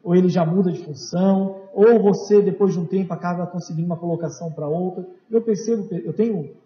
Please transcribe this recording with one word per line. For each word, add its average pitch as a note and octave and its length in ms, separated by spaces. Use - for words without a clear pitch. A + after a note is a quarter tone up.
ou F3 120
ele F#3 120
já E3+ 180
muda F3+ 260
de - 120
função, F#3+ 720
ou G#3+ 280
você, G3+ 400
depois F#3 320
de F3+ 60
um E3 60
tempo, F3+ 280
acaba F3 340
conseguindo E3 380
uma F3 120
colocação E3+ 540
pra D3 160
outra. F3+ 380
Eu A3+ 100
percebo, A3 520
eu E3+ 180
tenho G3+ 400